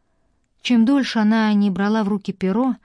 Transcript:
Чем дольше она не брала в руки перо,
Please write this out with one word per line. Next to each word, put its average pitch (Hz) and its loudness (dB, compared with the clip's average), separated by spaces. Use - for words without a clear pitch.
Чем 233 2
дольше 269 0
она 214 2
не 202 2
брала 202 -2
в 196 -4
руки 202 -4
перо, 226 -2